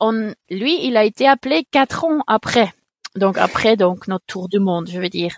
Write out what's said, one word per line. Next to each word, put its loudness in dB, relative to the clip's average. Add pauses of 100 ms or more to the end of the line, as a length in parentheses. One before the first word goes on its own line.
on, -2 (160)
lui, -2
il 2
a 6
été 2
appelé 0
quatre 0
ans 0
après. 0 (420)
Donc 0
après, 2
donc 0
notre -4
tour -10
du 0
monde, 0
je -10
veux -4
dire. -4